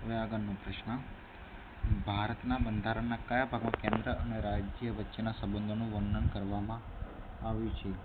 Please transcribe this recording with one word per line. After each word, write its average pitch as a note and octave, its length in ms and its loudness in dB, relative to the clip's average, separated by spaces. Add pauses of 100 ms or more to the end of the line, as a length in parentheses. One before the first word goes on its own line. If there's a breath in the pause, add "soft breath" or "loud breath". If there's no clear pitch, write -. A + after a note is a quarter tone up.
હવે A2+ 120 -2
આગળનો G#2+ 360 0
પ્રશ્ન. G2+ 460 -4 (1080)
ભારતના A2 520 2
બંધારણના A2+ 580 2 (120)
કયા B2 160 4
ભાગમાં A#2 360 0
કેન્દ્ર A2+ 300 2
અને A2+ 300 0
રાજ્ય G#2 500 0
વચ્ચેના A2 420 0
સંબંધોનું G#2+ 600 0
વર્ણન G#2 340 4
કરવામાં G#2 540 0 (680)
આવ્યું A2 240 0
છે? G2 220 -4 (120)